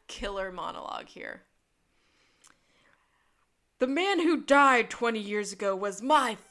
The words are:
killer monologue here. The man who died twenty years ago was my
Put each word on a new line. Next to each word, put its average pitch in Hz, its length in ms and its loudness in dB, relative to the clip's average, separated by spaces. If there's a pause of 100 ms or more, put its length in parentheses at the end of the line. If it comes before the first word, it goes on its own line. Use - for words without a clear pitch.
killer 196 440 -8
monologue - 580 -10
here. - 340 -14 (2250)
The 262 80 0
man 349 340 0
who 320 200 2
died 269 480 6
twenty 233 300 -2
years 208 320 -4
ago 196 240 -2
was 196 260 -6
my 262 360 2 (140)